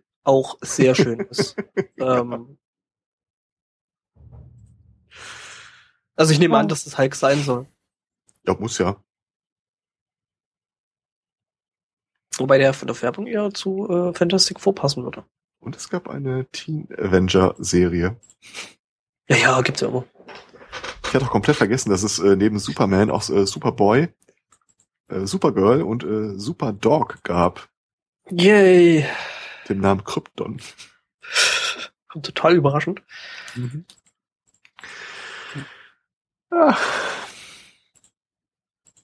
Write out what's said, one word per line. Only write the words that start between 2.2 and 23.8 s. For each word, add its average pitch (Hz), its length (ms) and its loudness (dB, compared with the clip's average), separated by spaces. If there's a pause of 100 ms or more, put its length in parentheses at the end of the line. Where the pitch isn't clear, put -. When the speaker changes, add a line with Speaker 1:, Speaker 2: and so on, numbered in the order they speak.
Speaker 1:
Ähm, 120 360 -10 (3500)
also 160 160 4
ich 151 80 4
nehme 165 160 4
an, 139 80 4
Speaker 2:
Ja. 156 60 -2
Speaker 1:
dass 156 160 -6
das - 120 -12
Hulk 135 160 0
sein 143 300 0
soll. 131 240 -4 (800)
Speaker 2:
Ja, 92 60 0
muss 110 240 -6
ja. 92 180 0 (3500)
Speaker 1:
Wobei 135 200 4
der 135 160 4
von - 140 -10
der 117 80 -6
Färbung 123 320 -6
eher 208 260 -4
zu, 196 360 -6
äh, 175 240 0
Fantastic 180 480 0
Four 196 140 0
passen - 280 -4
würde. - 220 -12 (340)
Speaker 2:
Und 117 160 -12
es - 140 -18
gab 180 180 -8
eine 131 440 -6
Teen - 360 -10 (100)
Avenger 92 600 2
Serie. 90 580 0 (1120)
Speaker 1:
Ja, 131 80 4
ja, 127 260 2
gibt's - 200 -2
ja 117 80 -2
immer. 127 160 -6 (1000)
Speaker 2:
Ich - 120 -6
hatte 135 100 2
auch 117 60 -6
komplett 120 260 2
vergessen, 113 320 0
dass 95 140 2
es, 104 160 -4
äh, 98 160 6
neben 104 240 0
Superman 98 500 2
auch, - 220 -2
äh, 98 160 2
Superboy, 113 600 2 (1000)